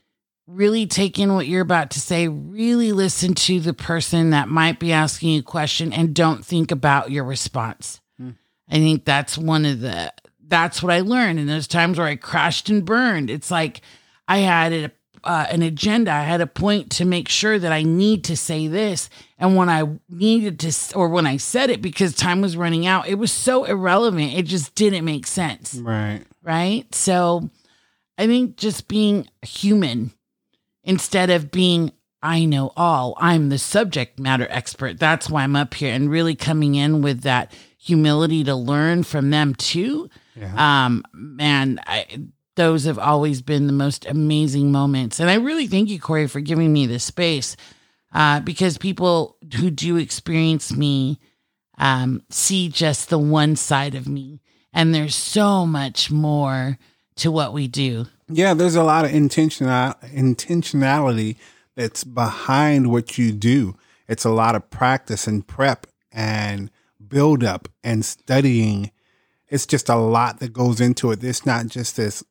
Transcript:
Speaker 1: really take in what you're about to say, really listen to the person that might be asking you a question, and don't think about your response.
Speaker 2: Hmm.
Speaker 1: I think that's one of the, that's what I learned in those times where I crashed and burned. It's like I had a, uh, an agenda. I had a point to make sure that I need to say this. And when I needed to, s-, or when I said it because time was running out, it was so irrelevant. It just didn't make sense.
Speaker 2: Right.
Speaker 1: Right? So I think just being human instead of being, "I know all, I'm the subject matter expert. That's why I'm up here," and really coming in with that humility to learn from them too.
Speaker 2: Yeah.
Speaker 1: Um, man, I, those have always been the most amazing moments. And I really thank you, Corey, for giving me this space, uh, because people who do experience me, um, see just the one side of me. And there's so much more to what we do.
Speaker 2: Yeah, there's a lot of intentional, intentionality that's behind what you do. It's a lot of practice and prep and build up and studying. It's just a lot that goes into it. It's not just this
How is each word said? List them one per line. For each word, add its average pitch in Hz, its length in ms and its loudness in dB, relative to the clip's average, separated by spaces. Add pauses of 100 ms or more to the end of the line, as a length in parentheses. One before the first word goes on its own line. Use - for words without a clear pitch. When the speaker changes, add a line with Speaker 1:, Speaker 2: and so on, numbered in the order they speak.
(460)
Speaker 1:
really 208 400 2
take 190 320 -2
in 196 160 2
what 170 120 0
you're 185 160 0
about 165 280 0
to 147 100 -6
say, 170 280 -2
really 214 640 0
listen 190 420 0
to 180 260 0
the 160 140 -2
person 165 560 0
that 143 180 2
might 160 300 2
be 170 140 -2
asking 156 380 0
you 156 100 2
a - 20 -6
question, 156 500 -4
and 156 220 0
don't 160 300 0
think 165 260 -2
about 139 400 2
your 139 140 -4
response. - 760 -8 (180)
Speaker 2:
Hmm. 127 120 -14 (400)
Speaker 1:
I 151 60 0
think 156 280 2
that's 143 320 -2
one 160 300 0
of 135 140 -2
the, 87 320 -6 (340)
that's 170 360 0
what 175 100 0
I 175 80 4
learned 202 380 0
in 147 80 -2
those 151 200 -4
times 170 320 0
where 170 80 0
I 147 100 -4
crashed 165 540 -2
and 208 140 2
burned. 202 460 0
It's 143 200 -8
like 160 320 -2 (460)
I 190 100 2
had 170 340 4
a, 156 180 -4 (340)
uh, 160 260 0
an 170 120 0
agenda. 185 500 0
I 147 100 0
had 170 180 0
a 170 60 0
point 202 460 -2
to 175 120 -2
make 180 240 0
sure 214 300 0
that 175 140 0
I 156 100 0
need 180 420 2
to 165 120 -4
say 156 320 -4
this. 190 420 -4 (280)
And 190 180 4
when 180 120 4
I 156 300 0 (100)
needed 202 520 0
to, 165 80 -2
s-, - 240 -4
or 180 160 2
when 165 180 2
I 135 100 0
said 247 320 -2
it 139 140 -2
because 175 320 -2
time 185 260 0
was 185 160 -2
running 170 300 0
out, 185 220 2
it 196 80 -2
was 214 160 -2
so 254 320 0
irrelevant. 185 680 0
It 180 120 0
just 160 300 -6
didn't 196 280 2
make 151 220 -4
sense. - 480 -6
Speaker 2:
Right. 107 480 -4 (200)
Speaker 1:
Right? 175 520 -4
So 175 560 0 (680)
I 202 100 0
think 240 300 2
just - 320 -6
being 208 400 0 (140)
human 127 680 0 (680)
instead 185 480 0
of 160 200 2
being, 175 420 2 (300)
"I 165 240 2
know 139 300 0
all, 151 440 0
I'm 165 280 4
the 139 100 0
subject 170 600 -2
matter 131 320 0
expert. 120 480 -8
That's 160 320 0
why 147 140 0
I'm 139 100 0
up 143 200 0
here," 135 180 -4
and 135 180 0
really 165 240 0
coming 151 400 0
in 147 280 2
with 135 200 0
that 127 300 0 (240)
humility 156 680 2
to 135 120 0
learn 147 480 0
from 139 260 -2
them 147 240 0
too. 277 560 -4 (240)
Speaker 2:
Yeah. 131 520 0
Speaker 1:
Um, 120 260 0
man, 135 760 -2
I, 104 200 -4 (500)
those 160 280 2
have 147 140 -2
always 143 420 0
been 143 280 0
the 139 40 0
most 139 340 0
amazing 151 640 2
moments. 139 480 0
And 170 100 2
I 190 40 4
really 269 340 0
thank 196 200 2
you, 190 120 -6
Corey, 156 260 0
for 143 140 -8
giving 156 320 2
me 143 140 4
this 120 180 -4
space, 165 520 -2 (560)
uh, 147 280 4
because 165 380 -2
people 175 580 0 (200)
who 170 140 2
do 165 260 -2
experience 160 760 0
me, 139 480 0 (580)
um, 131 520 0
see 185 380 -2
just 151 420 -2
the 165 80 2
one 151 360 4
side 139 400 -2
of 131 140 -10
me. 143 320 -10 (320)
And 165 220 4
there's 151 200 -2
so 202 520 2
much 139 440 -4
more 139 680 0 (380)
to 165 160 0
what 147 200 -2
we 143 160 -4
do. 123 380 -4 (220)
Speaker 2:
Yeah, 175 260 2
there's 165 220 4
a 165 80 4
lot 156 200 4
of 143 80 0
intentional, 139 840 2 (100)
intentionality 135 1300 0 (380)
that's 117 300 -6
behind 131 880 2
what 120 260 -2
you 117 140 2
do. 110 440 0 (300)
It's - 180 -6
a 117 60 2
lot 113 240 2
of - 160 -6
practice 127 560 -2
and 107 200 -2
prep 135 400 -2 (260)
and 107 580 -4 (340)
build 139 380 2
up 95 260 -2 (140)
and 110 220 -2
studying. 113 880 0 (560)
It's 139 180 -4
just - 220 0
a 120 80 4
lot 113 440 0
that 120 120 -8
goes 120 280 0
into 123 300 2
it. 110 140 -4
It's 127 220 -6
not 117 220 0
just 120 280 -8
this 107 340 -4